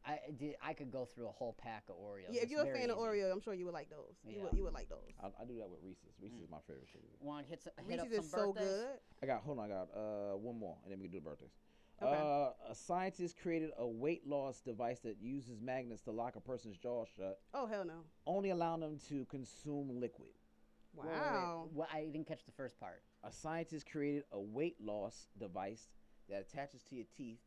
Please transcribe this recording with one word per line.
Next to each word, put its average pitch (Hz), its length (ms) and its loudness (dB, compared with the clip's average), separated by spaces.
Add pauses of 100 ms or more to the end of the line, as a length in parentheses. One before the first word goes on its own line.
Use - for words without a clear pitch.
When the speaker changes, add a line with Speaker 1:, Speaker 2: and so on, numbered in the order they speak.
Speaker 1:
I, 151 120 0 (180)
dude, 143 240 -2
I 143 120 -2
could 139 180 -4
go 127 140 0
through 120 240 -6
a 98 40 -6
whole 117 200 -2
pack 113 380 -8
of 95 60 -8
Oreos. 101 340 -8
Speaker 2:
Yeah, 240 80 2
if 233 60 6
Speaker 1:
It's 247 80 0
Speaker 2:
you're 294 100 4
a - 20 8
Speaker 1:
very 269 160 2
Speaker 2:
fan 240 100 4
of 226 60 2
Speaker 1:
easy. 226 100 2 (160)
Speaker 2:
Oreo, 185 80 6
I'm 190 100 2
sure 214 140 -4
you 180 120 -2
would 175 80 -2
like 151 160 -6
those. 156 260 -12 (100)
You 202 120 -6
Speaker 1:
Yeah. 202 60 -2
Speaker 2:
would, 180 100 4
you - 100 8
would 165 100 2
like 127 140 -4
those. - 240 -8 (100)
Speaker 3:
I, 92 40 -4 (140)
I 110 40 -4
do 123 140 -6
that 107 100 -4
with 85 160 -10
Reese's. 90 360 -14
Reese's 110 200 -10
Speaker 1:
Mm. 85 40 -10
Speaker 3:
is 78 60 -14
my 78 160 -8
favorite 65 240 -12
shit. 78 120 -18 (180)
Speaker 1:
Wanna 147 260 -6
hit 170 160 -10
some, - 140 -12
hit 220 240 -2
Speaker 2:
Reese's - 0 - (180)
Speaker 1:
up 202 60 0
Speaker 2:
is 156 60 -8
Speaker 1:
some 180 100 2
Speaker 2:
so 202 140 4
Speaker 1:
birthdays? 202 140 2
Speaker 2:
good. 233 300 0 (240)
Speaker 3:
I 135 40 0
got, 120 160 4
hold 139 160 0
on, 107 80 0
I - 20 -2
got, 92 260 0
uh, 104 440 0
one 117 200 -2
more, 92 240 -4
and 95 80 -12
then 95 80 -4
we 95 60 -4
can 87 80 -4
do 95 60 -4
the 76 100 -6
birthdays. 71 240 -10 (500)
Speaker 2:
Okay. 131 160 6
Speaker 3:
Uh, 147 320 6 (180)
a - 60 -4
scientist 180 680 0
created 165 380 4
a 120 80 4
weight 127 400 2
loss 135 340 2
device 120 400 0
that 107 220 -4
uses 123 380 -4
magnets 123 420 -2
to - 80 -2
lock 117 240 0
a 107 60 -8
person's 113 360 -4
jaw 120 280 0
shut, 95 360 -4 (140)
Speaker 2:
Oh, 269 140 2
hell 208 160 0
no. 165 180 -6 (240)
Speaker 3:
only 196 240 6
allowing 165 300 6
them 151 180 -2 (100)
to 139 180 2
consume 139 720 -2
liquid. 104 300 -2 (680)
Speaker 1:
Wait, 147 100 -6
wait, 160 80 0
wait. 214 60 2
Speaker 2:
Wow. 180 520 2
Speaker 1:
What? 151 220 2
I 156 120 0
didn't 151 200 0
catch 156 180 -4
the - 60 -16
first 131 300 -6
part. 90 240 -8 (180)
Speaker 3:
A 104 80 -6
scientist 160 580 -2
created 143 440 4
a 101 80 0
weight 113 400 0
loss 104 480 -2 (100)
device 98 520 -4 (380)
that 98 120 -2
attaches 139 480 -6
to 135 80 -8
your 117 80 -4 (120)
teeth 120 300 -8